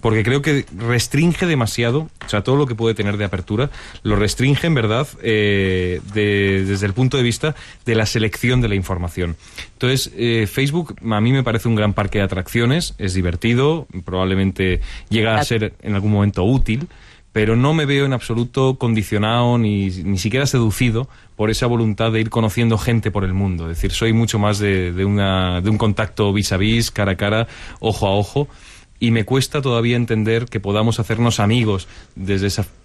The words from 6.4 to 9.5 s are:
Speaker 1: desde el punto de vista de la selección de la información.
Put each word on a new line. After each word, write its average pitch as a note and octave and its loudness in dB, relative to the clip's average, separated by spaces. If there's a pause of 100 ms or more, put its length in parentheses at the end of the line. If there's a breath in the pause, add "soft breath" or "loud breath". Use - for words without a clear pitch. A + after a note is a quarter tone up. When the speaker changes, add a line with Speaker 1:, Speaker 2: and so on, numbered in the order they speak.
Speaker 1:
desde G2+ 0
el G2 -2
punto B2+ 2
de C3 2
vista B2 -2 (320 loud breath)
de A#2 0
la A2 2
selección A#2+ 0
de A#2 2
la G2+ 0
información. F2 -4 (360 loud breath)